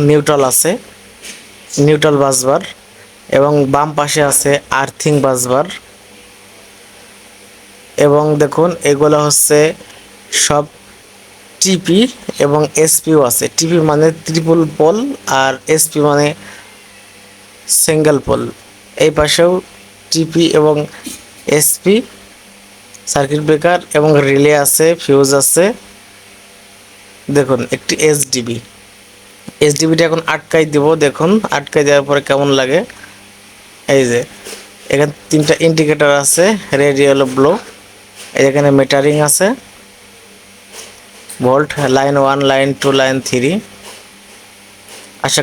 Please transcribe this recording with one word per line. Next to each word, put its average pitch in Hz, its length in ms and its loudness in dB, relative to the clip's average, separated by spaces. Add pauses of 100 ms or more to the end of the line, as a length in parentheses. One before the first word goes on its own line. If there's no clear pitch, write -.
নিউট্রাল 147 320 2 (100)
আছে, 156 200 0 (1120)
নিউট্রাল 147 380 2
বাসবার। 139 380 0 (760)
এবং 143 140 2 (220)
বাম 143 160 0 (100)
পাশে 147 220 -2 (100)
আছে 143 200 -2 (300)
আর্থিং 139 320 -4 (120)
বাসবার। 127 400 0 (2500)
এবং 147 180 4 (180)
দেখুন, 156 280 0 (220)
এগুলো 151 340 2
হচ্ছে 147 340 0 (840)
সব 147 180 0 (1000)
টিপি 185 380 0 (460)
এবং 147 160 0 (220)
এসপিও 160 360 0 (100)
আছে। 127 160 -4 (120)
টিপি 165 200 0 (120)
মানে 151 180 2 (180)
ট্রিপল 165 360 0 (160)
পোল 160 200 2 (460)
আর 135 100 0 (220)
এসপি 151 240 -2 (100)
মানে 147 180 0 (1600)
সিঙ্গেল 151 420 2
পোল। 120 160 -2 (640)
এই 156 120 2
পাশেও 160 340 2 (600)
টিপি 160 320 -2 (160)
এবং 151 160 2 (840)
এসপি 180 380 0 (1160)
সার্কিট 147 360 -2
ব্রেকার 165 320 2 (180)
এবং 151 120 2 (200)
রিলে 143 240 2 (120)
আছে, 156 220 0 (160)
ফিউজ 139 260 2 (120)
আছে। 165 220 0 (1700)
দেখুন, 131 240 2 (160)
একটি - 180 -6 (160)
এসডিবি, 123 480 -4 (1080)
এসডিবিটা 160 440 2
এখন 165 120 -4 (140)
আটকাই 160 280 -2 (100)
দিব। 143 120 2 (180)
দেখুন, 156 280 0 (260)
আটকাই 143 300 -2
দেওয়ার 143 200 2
পরে 143 220 0
কেমন 143 200 0 (100)
লাগে। 131 200 0 (1160)
এই 135 140 4
যে 120 100 0 (760)
এখানে 147 180 0 (180)
তিনটা 156 240 2 (140)
ইন্ডিকেটর 151 440 2 (120)
আছে, 165 220 0 (340)
রেড, 143 240 2
ইয়েলো, 139 320 2
ব্লু। 139 180 4 (840)
এই 135 100 2
এখানে 143 200 2 (100)
মিটারিং 139 360 0 (140)
আছে, 185 180 0 (2000)
ভোল্ট, 139 240 2 (280)
লাইন 139 260 0
ওয়ান, 135 160 0 (120)
লাইন 135 180 0 (120)
টু, 139 80 0 (100)
লাইন 131 160 0 (120)
থ্রি। 127 240 -2 (1800)
আশা 147 160 -2